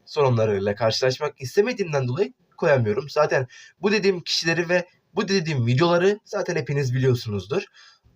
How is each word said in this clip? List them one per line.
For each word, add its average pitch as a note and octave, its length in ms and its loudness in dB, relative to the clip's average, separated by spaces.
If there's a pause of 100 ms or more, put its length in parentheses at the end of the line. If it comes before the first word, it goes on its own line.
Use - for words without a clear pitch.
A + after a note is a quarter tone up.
sorunlarıyla A2 680 0
karşılaşmak B2+ 680 -2
istemediğimden E3+ 680 0
dolayı E3+ 260 -4 (240)
koyamıyorum. C3+ 520 0
Zaten D3+ 380 0 (340)
bu G3+ 100 0
dediğim F#3+ 300 0
kişileri E3 480 -2
ve F3 180 0 (280)
bu G3+ 120 -2
dediğim D#3 400 0
videoları F3 580 4
zaten - 300 -4
hepiniz C#3 380 -2
biliyorsunuzdur. B2 680 -2 (520)